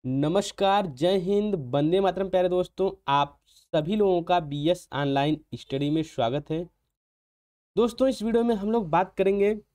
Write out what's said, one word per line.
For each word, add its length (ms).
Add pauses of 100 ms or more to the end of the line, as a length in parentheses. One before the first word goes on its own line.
नमस्कार, 800
जय 300
हिंद, 380 (200)
वंदे 260
मातरम। 280
प्यारे 200
दोस्तों, 600
आप 380
सभी 500
लोगों 260
का 180
बीएस 520
ऑनलाइन 480 (140)
स्टडी 360
में 120
स्वागत 480
है। 180 (1080)
दोस्तों, 320
इस 140
वीडियो 220
में 100
हम 180
लोग 180
बात 240
करेंगे 460 (140)